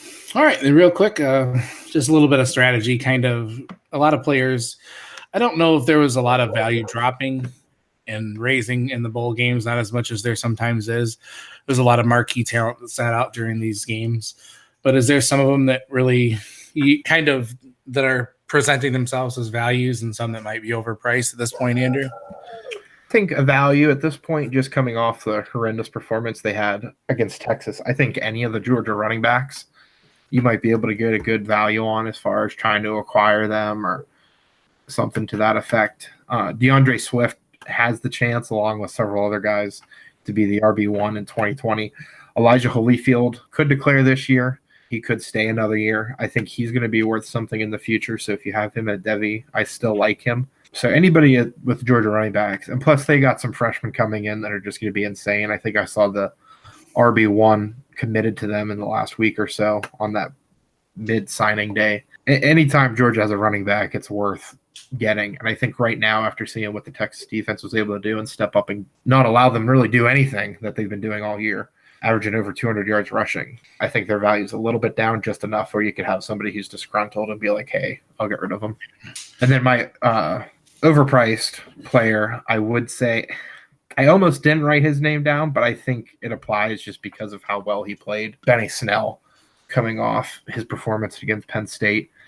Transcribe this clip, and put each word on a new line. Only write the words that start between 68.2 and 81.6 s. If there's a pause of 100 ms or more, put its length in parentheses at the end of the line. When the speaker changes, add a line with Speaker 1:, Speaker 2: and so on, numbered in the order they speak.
Speaker 2:
step
up
and (180)
not
allow
them
really
do
anything
that
they've
been
doing
all
year, (320)
averaging
over
two
hundred
yards
rushing, (200)
I
think
their
value
is
a
little
bit
down,
just
enough
where
you
could
have
somebody
who's
disgruntled
and
be
like,
"Hey, (180)
I'll
get
rid
of
him." (640)
And
then
my, (120)
uh, (380)
overpriced (240)